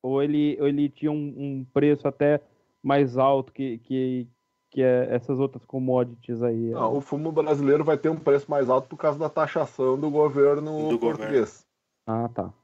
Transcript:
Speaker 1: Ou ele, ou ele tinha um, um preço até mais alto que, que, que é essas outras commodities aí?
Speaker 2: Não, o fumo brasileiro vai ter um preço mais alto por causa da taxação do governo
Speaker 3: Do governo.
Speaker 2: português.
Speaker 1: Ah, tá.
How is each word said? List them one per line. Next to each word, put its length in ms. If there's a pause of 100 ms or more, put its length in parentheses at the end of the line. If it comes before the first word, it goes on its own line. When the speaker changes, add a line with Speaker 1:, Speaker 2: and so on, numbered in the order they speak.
Speaker 1:
Ou 200
ele, 380
ou 80
ele 200
tinha 220
um, 260
um 360
preço 340
até 340 (420)
mais 360
alto 340
que, 260
que, 500 (420)
que 120
é 320
essas 260
outras 240
commodities 760
aí? 280
Speaker 2:
Não, 260
o 40
fumo 320
brasileiro 520
vai 140
ter 100
um 100
preço 320
mais 200
alto 180
por 80
causa 220
da 100
taxação 680
do 120
governo 800
Speaker 3:
Do 80
governo. 200
Speaker 2:
português. 480 (400)
Speaker 1:
Ah, 220
tá. 240 (120)